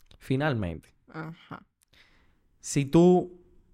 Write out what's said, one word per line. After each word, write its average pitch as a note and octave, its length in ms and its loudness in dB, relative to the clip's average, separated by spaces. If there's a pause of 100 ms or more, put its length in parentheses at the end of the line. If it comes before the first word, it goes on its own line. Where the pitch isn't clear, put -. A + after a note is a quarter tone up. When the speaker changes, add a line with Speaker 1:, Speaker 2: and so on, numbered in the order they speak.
(220)
Speaker 1:
Finalmente. A#2+ 720 -6 (140)
Speaker 2:
Ajá. - 580 -18 (960)
Speaker 1:
Si - 240 -4
tú F3 560 4 (340)